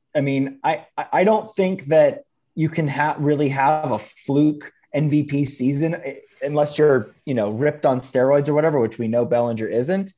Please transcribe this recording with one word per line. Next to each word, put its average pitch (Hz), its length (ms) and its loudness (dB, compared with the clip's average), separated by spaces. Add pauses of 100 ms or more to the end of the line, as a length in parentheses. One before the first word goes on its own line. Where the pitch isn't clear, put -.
(140)
I 151 60 2
mean, 135 440 -2
I, 156 220 -2 (100)
I, 147 160 -8
I 170 120 4
don't 220 300 2
think 185 320 -2
that 147 380 4 (300)
you 160 140 0
can 160 200 -2
ha-, 147 300 -2
really 147 320 0
have 139 400 0
a 107 80 -2
fluke 147 760 -2 (200)
M 147 160 0
V 147 160 2
P 143 200 -2
season, 143 580 -2
eh, 135 120 -10 (280)
unless 147 360 -2
you're, 135 360 4 (120)
you 143 80 -4
know, 107 160 0
ripped 147 340 -2
on 131 160 2
steroids 139 480 2
or 147 60 0
whatever, 151 260 2
which 113 180 -2
we 117 80 -4
know 117 180 0
Bellinger 117 420 -2
isn't. 175 520 -2